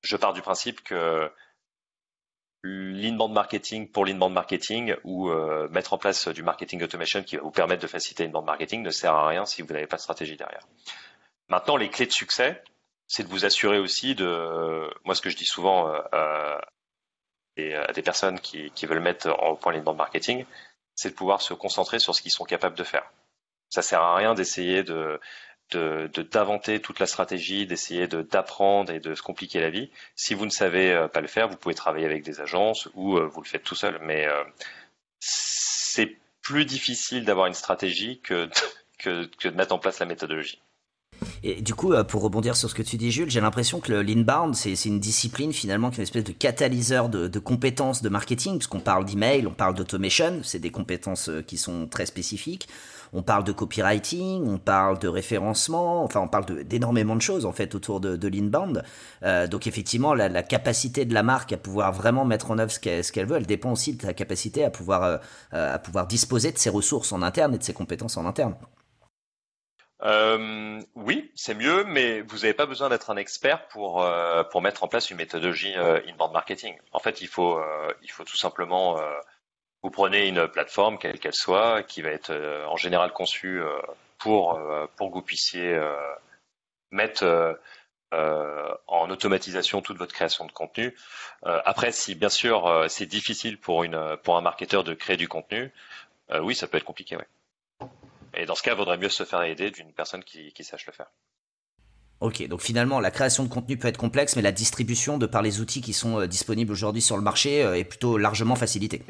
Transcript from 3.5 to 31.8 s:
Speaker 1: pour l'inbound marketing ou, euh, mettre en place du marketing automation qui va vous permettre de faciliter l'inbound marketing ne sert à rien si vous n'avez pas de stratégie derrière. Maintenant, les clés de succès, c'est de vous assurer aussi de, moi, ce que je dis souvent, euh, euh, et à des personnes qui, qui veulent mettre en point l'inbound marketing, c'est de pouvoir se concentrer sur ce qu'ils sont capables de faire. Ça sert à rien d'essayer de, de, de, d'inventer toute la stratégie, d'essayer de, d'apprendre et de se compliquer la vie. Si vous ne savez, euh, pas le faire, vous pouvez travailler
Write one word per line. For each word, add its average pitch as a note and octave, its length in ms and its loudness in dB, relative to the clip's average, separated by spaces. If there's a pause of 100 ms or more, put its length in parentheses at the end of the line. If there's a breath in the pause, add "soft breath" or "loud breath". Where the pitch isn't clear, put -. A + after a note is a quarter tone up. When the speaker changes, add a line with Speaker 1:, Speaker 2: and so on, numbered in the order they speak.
Speaker 1:
pour G2+ 160 2
l'inbound F#2 260 2
marketing G2 720 -2
ou, F#2 240 -4
euh, D#2 400 0
mettre F2+ 240 -2
en F#2+ 60 0
place F#2+ 300 0
du D#2+ 140 -6
marketing E2+ 400 -4
automation E2+ 400 -2
qui - 140 -8
va C#2+ 60 -6
vous D2+ 80 -8
permettre F2 320 2
de F2 40 -4
faciliter - 380 -6
l'inbound D#2+ 220 -4
marketing D#2 360 -2
ne F#2+ 60 -6
sert E2 240 2
à D2+ 160 6
rien F2 160 0
si - 160 -6
vous D#2+ 140 -10
n'avez D2+ 120 -4
pas - 100 -4
de - 40 -10
stratégie D#2 380 -8
derrière. - 280 -14 (800 loud breath)
Maintenant, A2+ 280 4
les G#2 140 0
clés - 160 0
de F#2+ 60 -4
succès, C3 500 0 (440)
c'est - 160 -4
de - 60 -12
vous F#2+ 160 0
assurer G2+ 340 4
aussi G2+ 360 0
de, E2 760 -2 (140)
moi, F#2 100 0
ce - 60 0
que - 80 -4
je E2+ 80 -2
dis - 80 -8
souvent, F2+ 460 2
euh, D2+ 100 0 (140)
euh, D2+ 440 0 (1000)
et D2+ 160 -4
à D2+ 180 -2
des - 100 -4
personnes F#2 380 0
qui, D2+ 300 -10
qui - 160 -8
veulent D#2+ 140 0
mettre F2 280 0 (140)
en D#2 140 2
point F2 160 0
l'inbound D#2 260 -2
marketing, A#2 480 -2 (480 loud breath)
c'est - 160 -6
de - 40 -10
pouvoir F#2+ 280 2
se - 100 -4
concentrer G2 460 -2
sur F2+ 160 2
ce - 80 -2
qu'ils - 100 -4
sont - 120 -2
capables E2+ 340 0
de F2 60 -4
faire. - 200 -2 (640)
Ça F2+ 140 0
sert F2 180 4
à F2 160 6
rien G#2+ 160 4
d'essayer F#2 500 0
de, D#2+ 380 -4 (500 loud breath)
de, D#2 420 -2
de, E2 100 -4
d'inventer G#2 580 0
toute - 180 -10
la F#2+ 80 2
stratégie, F#2+ 600 -2
d'essayer F2+ 420 -2
de, E2 140 -2
d'apprendre G2 680 2
et D#2+ 80 -6
de D#2 140 -6
se - 80 -8
compliquer - 380 -6
la E2 100 2
vie. A2+ 200 -6 (260 loud breath)
Si - 180 -4
vous G#2 120 -2
ne G2+ 40 -6
savez, F#2 420 4
euh, E2 160 4
pas D#2+ 120 0
le D2 80 -2
faire, A2+ 180 2
vous F#2+ 100 -6
pouvez E2+ 180 -2
travailler D#2+ 320 0